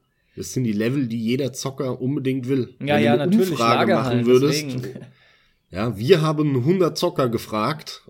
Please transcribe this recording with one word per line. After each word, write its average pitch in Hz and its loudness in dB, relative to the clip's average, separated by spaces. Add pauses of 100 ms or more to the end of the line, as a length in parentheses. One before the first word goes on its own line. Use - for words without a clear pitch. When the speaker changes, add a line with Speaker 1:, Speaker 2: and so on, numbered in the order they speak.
(380)
Speaker 1:
Das - -10
sind 131 -2
die 113 0
Level, 120 0
die 113 -6
jeder 120 -2
Zocker 127 -6
unbedingt 131 -2
will. 131 -2
Speaker 2:
Ja, 143 0
Speaker 1:
Wenn 147 2
Speaker 2:
ja, - 4
Speaker 1:
du 147 0
eine 175 2
Speaker 2:
natürlich, 190 4
Speaker 1:
Umfrage 127 2
Speaker 2:
Lagerhallen, 127 2
Speaker 1:
machen 117 2
würdest, 143 4
Speaker 2:
deswegen. 127 -8 (640)
Speaker 1:
ja, 104 -4
wir 151 4
haben 151 0
hundert 160 2
Zocker 170 -2
gefragt 113 -6